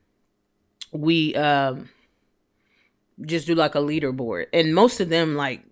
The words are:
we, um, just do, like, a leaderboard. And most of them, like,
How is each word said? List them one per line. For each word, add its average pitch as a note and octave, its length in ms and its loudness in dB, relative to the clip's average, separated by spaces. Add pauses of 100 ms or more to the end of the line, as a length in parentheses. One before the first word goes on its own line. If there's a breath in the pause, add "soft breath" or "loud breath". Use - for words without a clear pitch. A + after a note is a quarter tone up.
(920)
we, D#3 440 0
um, C#3 540 0 (1300 soft breath)
just D#3 260 -4
do, E3+ 80 2
like, D#3 200 2
a D3 40 2
leaderboard. C3 720 -4
And D#3+ 240 2
most A#3 240 4
of F3 100 -2
them, D#3+ 260 0
like, C#3 360 -4